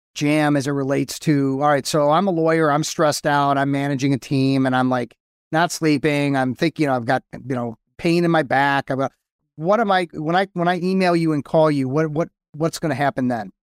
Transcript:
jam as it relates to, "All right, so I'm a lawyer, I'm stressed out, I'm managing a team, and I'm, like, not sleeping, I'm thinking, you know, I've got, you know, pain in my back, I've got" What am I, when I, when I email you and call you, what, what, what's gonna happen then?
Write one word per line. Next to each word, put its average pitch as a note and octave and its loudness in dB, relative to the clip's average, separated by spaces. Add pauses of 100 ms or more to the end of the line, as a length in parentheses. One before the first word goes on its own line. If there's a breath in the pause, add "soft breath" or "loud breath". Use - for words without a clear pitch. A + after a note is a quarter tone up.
(160)
jam D3 2
as C3 -2
it C#3+ -4
relates C#3 -2
to, C#3 0
"All D3 4
right, C#3 2
so D3 2
I'm F3+ 2
a F#3+ 0
lawyer, D#3+ 2
I'm D3+ 0
stressed D3+ -2
out, C#3+ 2
I'm C#3 0
managing C#3 0
a C3 0
team, C3+ 0
and B2+ 0
I'm, B2+ 2
like, B2+ -4 (360)
not E3 0
sleeping, C#3+ 0
I'm B2+ -2
thinking, D#3+ -2
you C#3+ 0
know, C3 0
I've A#2 -4
got, B2+ 0 (100)
you B2+ -8
know, A#2+ -6 (200)
pain F3 0
in E3+ 2
my D#3+ 2
back, C#3 0
I've C3+ -2
got" C3 -2 (460)
What F#3 0
am G#3 0
I, F#3 0
when D#3 -2
I, G3 2
when F3 0
I F3+ 0
email F#3 2
you D#3+ 0
and C#3+ -2
call D#3 4
you, C#3 -2
what, D#3 -2
what, D#3 -4 (240)
what's D#3 -4
gonna D3 -4
happen C3+ -2
then? A2 -4 (220)